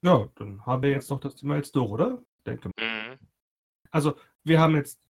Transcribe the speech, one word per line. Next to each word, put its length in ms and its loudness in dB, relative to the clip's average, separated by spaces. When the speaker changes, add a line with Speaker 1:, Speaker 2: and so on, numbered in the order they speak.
Speaker 1:
Ja, 300 4
dann 320 -14
haben 160 -2
wir 80 2
jetzt 200 -4
doch 100 -6
das 160 -10
Thema 200 -4
jetzt 180 -6
durch, 160 2
oder? 320 -2
Denke 300 -10
mal. 80 -6
Speaker 2:
Mhm. 340 -8
Speaker 1:
Also, 260 0
wir 160 6
haben 160 6
jetzt 240 -4